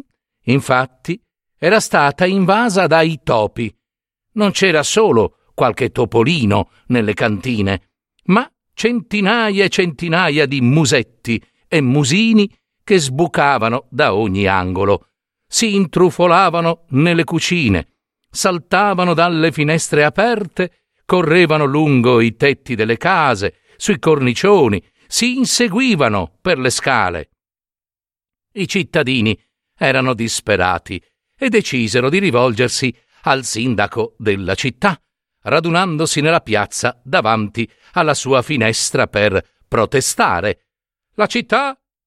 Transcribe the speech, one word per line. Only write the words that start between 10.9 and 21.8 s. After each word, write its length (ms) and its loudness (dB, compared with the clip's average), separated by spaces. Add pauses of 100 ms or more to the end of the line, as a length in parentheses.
e 140 0
musini 720 2 (300)
che 160 2
sbucavano 920 -2
da 240 0
ogni 320 0
angolo. 600 0 (400)
Si 260 -2
intrufolavano 1160 2
nelle 340 2
cucine, 800 -2 (280)
saltavano 880 0
dalle 360 2
finestre 520 0
aperte, 840 -2 (160)
correvano 600 2
lungo 540 4